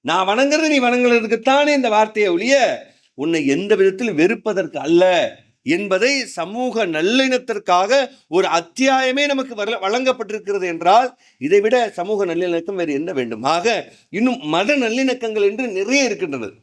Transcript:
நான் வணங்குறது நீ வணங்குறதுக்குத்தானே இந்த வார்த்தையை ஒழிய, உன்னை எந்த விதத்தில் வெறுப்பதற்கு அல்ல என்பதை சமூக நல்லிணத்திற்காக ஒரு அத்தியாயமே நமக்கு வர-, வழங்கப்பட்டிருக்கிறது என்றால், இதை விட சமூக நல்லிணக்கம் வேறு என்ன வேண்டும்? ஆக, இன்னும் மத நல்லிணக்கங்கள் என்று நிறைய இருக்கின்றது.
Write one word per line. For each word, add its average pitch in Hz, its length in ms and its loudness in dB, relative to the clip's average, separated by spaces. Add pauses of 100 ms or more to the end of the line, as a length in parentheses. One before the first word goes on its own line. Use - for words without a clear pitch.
நான் 180 260 0
வணங்குறது 285 400 2
நீ 285 120 2
வணங்குறதுக்குத்தானே 247 920 2
இந்த 247 160 0
வார்த்தையை 214 420 2
ஒழிய, 220 540 2 (280)
உன்னை 156 320 -2
எந்த 190 300 2
விதத்தில் 190 380 0
வெறுப்பதற்கு 180 680 -2
அல்ல 170 560 2 (280)
என்பதை 202 640 0
சமூக 214 600 -6
நல்லிணத்திற்காக 220 1200 0 (180)
ஒரு 180 200 0
அத்தியாயமே 262 760 0
நமக்கு 269 300 -4
வர-, 208 220 -4
வழங்கப்பட்டிருக்கிறது 202 880 -4
என்றால், 180 520 2 (200)
இதை 180 240 2
விட 226 280 2
சமூக 196 360 -4
நல்லிணக்கம் 170 500 -4
வேறு 165 180 -2
என்ன 165 200 -4
வேண்டும்? 117 300 -4
ஆக, 175 500 -2 (160)
இன்னும் 233 320 -2
மத 170 360 0
நல்லிணக்கங்கள் 233 640 -2
என்று 214 260 0
நிறைய 220 360 0
இருக்கின்றது. 160 600 -6